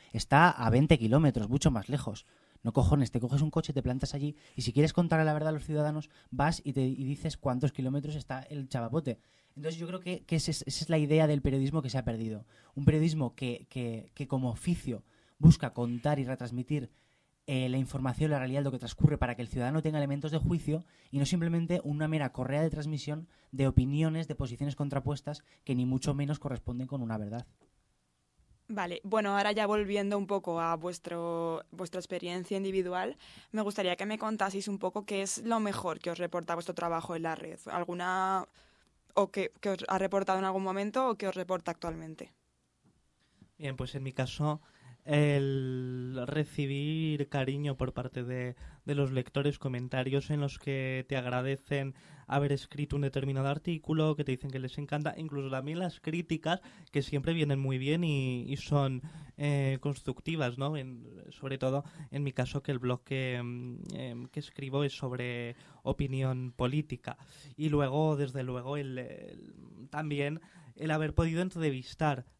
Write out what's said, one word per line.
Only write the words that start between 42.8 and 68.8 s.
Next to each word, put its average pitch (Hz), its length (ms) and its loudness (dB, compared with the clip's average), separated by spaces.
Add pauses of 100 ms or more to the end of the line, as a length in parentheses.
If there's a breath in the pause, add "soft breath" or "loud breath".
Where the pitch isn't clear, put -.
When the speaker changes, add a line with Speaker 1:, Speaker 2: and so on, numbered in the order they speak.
Speaker 3:
Bien, 139 180 -6
pues 127 200 -6
en 135 80 -8
mi 135 80 -8
caso, 147 500 -2 (420 soft breath)
el 131 1200 2
recibir 147 1000 -2
cariño 139 480 -2
por 127 180 -4
parte 127 300 -6
de, 123 320 -4 (300 loud breath)
de 143 100 -2
los 139 160 2
lectores, 139 460 0
comentarios 131 720 -2
en 147 120 0
los 143 180 -4
que 131 500 -4
te 139 80 0
agradecen 135 800 -2 (320 loud breath)
haber 143 240 2
escrito 143 440 -4
un 147 60 0
determinado 135 460 0
artículo, 156 680 0
que 147 80 -2
te 139 100 -2
dicen 135 180 -6
que 131 80 -6
les 127 180 -8
encanta, 147 400 -4
incluso 143 320 -6
también 135 300 -4
las 180 200 -4
críticas, 165 600 -2 (300 loud breath)
que 143 100 0
siempre 143 320 0
vienen 147 260 2
muy 135 200 0
bien 151 240 2
y, 131 400 0
y 139 140 -6
son, 135 440 2 (340 loud breath)
eh, 139 460 2
constructivas, 139 800 -2
¿no? 147 180 -2
En, 127 300 -10 (240)
sobre 135 260 -6
todo, 135 260 0 (280 loud breath)
en 143 120 -2
mi 139 80 -2
caso, 131 300 -2
que - 100 -2
el 131 60 0
blog 123 260 -2
que, 131 400 -4
mm, 123 340 -8 (180)
em, 123 320 -8
que - 120 -10
escribo 139 440 -4
es 139 120 -2
sobre 123 600 -6 (260 loud breath)
opinión 131 720 -2
política. 127 640 -4 (400 loud breath)
Y 156 120 0
luego, 147 460 2
desde 139 280 -2
luego, 127 340 -6
el, 131 220 -6